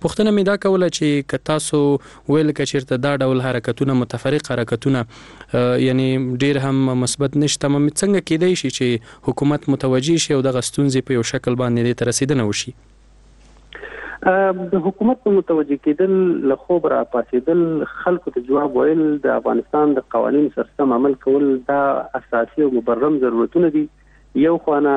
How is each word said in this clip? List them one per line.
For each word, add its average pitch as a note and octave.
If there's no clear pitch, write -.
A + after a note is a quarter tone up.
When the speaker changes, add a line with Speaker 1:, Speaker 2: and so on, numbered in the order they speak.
Speaker 1:
پوښتنه G#3+
مې G3+
دا G3+
کوله F#3
چې D3
که C3+
تاسو D#3
ویل D3+
که C#3+
چېرته C3+
دا C#3+
ډول C3
حرکتونه، B2+
متفرق C3
حرکتونه، B2
آه، -
یعنی C3
ډېر C#3
هم C3+
مثبت C#3
نشته، D3
م-، C#3+
څنګه G3
کیدای E3+
شي C3
چې B2
حکومت C#3+
متوجه C3+
شي D3+
او C3+
دغه B2+
ستونزې C3+
په C3+
یو A#2+
شکل -
باندې A#2+
دې B2
ته A#2
رسیدنه C3
وشي؟ -
Speaker 2:
آه، F#3+
د F#3
حکومت G3+
په G#3
متوجه D#3
کېدل، F3
له C3+
خوب F3
را C3
پاڅېدل، D#3+
خلکو F3+
ته B2
جواب C3+
ویل، D3+
د C#3
افغانستان B2+
د B2+
قوانینو B2
سره A#2
سم C3+
عمل C3+
کول، C#3
دا C#3+
اساسي A#2+
او -
مبرم B2
ضرورتونه B2+
دي. D3+
یو D#3+
خوا D3+
نه C#3+